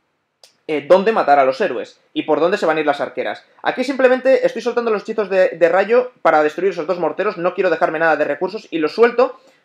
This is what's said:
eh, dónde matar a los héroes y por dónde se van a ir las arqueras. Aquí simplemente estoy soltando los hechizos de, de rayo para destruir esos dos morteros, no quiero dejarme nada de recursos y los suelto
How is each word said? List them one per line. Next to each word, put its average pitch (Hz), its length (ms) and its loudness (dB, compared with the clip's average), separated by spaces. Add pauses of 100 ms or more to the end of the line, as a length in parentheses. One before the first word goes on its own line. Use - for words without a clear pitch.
(680)
eh, 143 200 -4
dónde 190 240 6
matar 143 260 4
a 139 60 6
los 131 160 0
héroes 135 400 -6 (140)
y 151 100 -4
por 151 160 0
dónde 180 180 0
se 202 80 -4
van 160 120 0
a - 20 0
ir 151 60 -2
las 143 160 0
arqueras. 113 440 -8 (160)
Aquí 247 220 -4
simplemente 254 640 2
estoy 220 160 -4
soltando 233 280 -4
los 202 140 -2
hechizos 220 260 -6
de, 190 200 2
de 165 200 2
rayo 208 420 0 (100)
para 160 200 4
destruir 170 300 -2
esos 165 160 -6
dos 180 100 -2
morteros, 180 400 -4
no 175 160 -2
quiero 185 160 0
dejarme 160 300 -2
nada 165 160 2
de 147 100 -2
recursos 180 460 -6
y 165 80 -4
los 151 140 -2
suelto 233 460 0 (260)